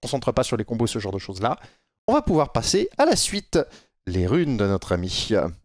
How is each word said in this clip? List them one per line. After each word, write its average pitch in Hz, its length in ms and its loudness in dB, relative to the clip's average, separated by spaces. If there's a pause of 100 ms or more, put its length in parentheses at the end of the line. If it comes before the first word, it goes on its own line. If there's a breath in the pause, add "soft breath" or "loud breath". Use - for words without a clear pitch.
concentre 131 320 -4
pas 127 120 2
sur - 120 -4
les 107 80 -2
combos, 117 220 -2
ce 110 140 -4
genre 101 120 -6
de 98 60 -6
choses-là, 98 400 -4 (480 soft breath)
on 233 80 2
va 294 80 2
pouvoir 156 300 2
passer 202 440 0
à 269 80 4
la 330 120 4
suite. - 420 -2 (480 loud breath)
Les 90 200 0
runes 143 300 2
de 101 100 2
notre 98 260 0
ami. 90 360 -2 (360)